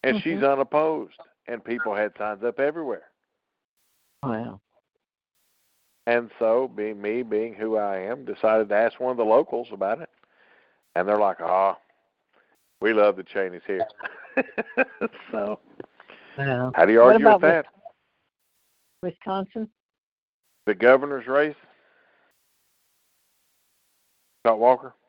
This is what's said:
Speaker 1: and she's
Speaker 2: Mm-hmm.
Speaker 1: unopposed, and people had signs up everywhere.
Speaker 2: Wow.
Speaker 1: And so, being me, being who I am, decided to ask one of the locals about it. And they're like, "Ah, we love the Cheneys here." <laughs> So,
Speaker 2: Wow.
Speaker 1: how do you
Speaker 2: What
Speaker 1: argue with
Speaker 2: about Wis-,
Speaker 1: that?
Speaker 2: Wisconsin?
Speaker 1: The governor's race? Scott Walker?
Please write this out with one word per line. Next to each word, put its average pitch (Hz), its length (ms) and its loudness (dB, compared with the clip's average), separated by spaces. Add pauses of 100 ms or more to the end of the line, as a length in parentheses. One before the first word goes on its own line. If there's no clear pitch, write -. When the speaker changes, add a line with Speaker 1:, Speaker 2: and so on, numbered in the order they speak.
Speaker 1:
and 131 200 -2
she's 165 140 -4
Speaker 2:
Mm-hmm. 196 80 -2
Speaker 1:
unopposed, 139 720 -2 (300)
and 117 160 -12
people 117 300 -6
had 104 240 -2
signs 104 260 -8
up 120 160 -4
everywhere. 143 440 -6 (1160)
Speaker 2:
Wow. 113 380 -8 (1500)
Speaker 1:
And 120 320 -2
so, 117 380 0
being 107 240 -8
me, 110 220 -6
being 110 320 -6
who 110 240 -6
I 101 200 -4
am, 120 280 -10
decided 110 420 -2
to 101 80 -2
ask 113 240 -2
one 127 120 -4
of 123 40 -6
the 117 80 -2
locals 120 480 0
about 101 300 -6
it. - 80 -20 (840)
And 90 120 -2
they're 104 100 2
like, 98 220 -2
"Ah, 90 380 0 (1040)
we 107 100 2
love 104 240 4
the 92 80 -12
Cheneys 90 420 -8
here." 95 200 -4 (500)
<laughs> - 480 -4 (480)
So, 208 260 -8 (760)
Speaker 2:
Wow. 127 380 -4
Speaker 1:
how 82 100 6
do 107 80 4
you 113 80 8
Speaker 2:
What 123 140 10
Speaker 1:
argue 220 120 6
with 214 100 10
Speaker 2:
about 175 60 0
Wis-, 156 80 6
Speaker 1:
that? 165 160 0 (1400)
Speaker 2:
Wisconsin? 190 680 -8 (1000)
Speaker 1:
The 107 80 0
governor's 127 520 2
race? 143 280 0 (3000)
Scott 110 140 4
Walker? 123 360 2 (140)